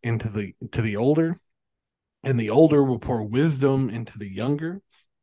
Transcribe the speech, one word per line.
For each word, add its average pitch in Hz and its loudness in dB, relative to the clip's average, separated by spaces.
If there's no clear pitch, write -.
into 113 -2
the, 101 -8
to 120 -2
the 107 -2
older, 156 2
and 135 0
the 107 -2
older 147 6
will 127 0
pour 117 -2
wisdom 135 0
into 113 -10
the 104 -10
younger. 147 -4